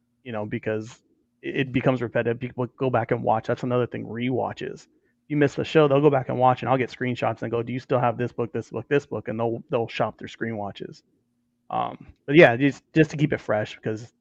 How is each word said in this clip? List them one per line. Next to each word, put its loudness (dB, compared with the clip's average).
you -12
know, -6
because -6
it, -4
it -6
becomes 2
repetitive. -2
People -6
go -2
back 2
and -2
watch. 0
That's -2
another 0
thing, -10
rewatches. -6
You -2
miss 4
the -2
show, 6
they'll 4
go 8
back 0
and -2
watch, 4
and -2
I'll 4
get -2
screenshots -4
and -4
go, 0
"Do -8
you -4
still 0
have 2
this -4
book, -6
this -6
book, -8
this 2
book?" -8
And -4
they'll, -2
they'll 0
shop -4
through -12
screen -8
watches. -10
Um, -6
but 0
yeah, 8
just, -2
just 4
to -8
keep 0
it -2
fresh, -4
because -8